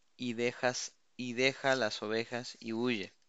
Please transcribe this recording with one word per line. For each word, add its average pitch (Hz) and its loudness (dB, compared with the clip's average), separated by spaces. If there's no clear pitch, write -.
y 123 -2
dejas-, 120 0
y 123 -6
deja 131 4
las 113 0
ovejas 113 -2
y 113 -4
huye. 113 0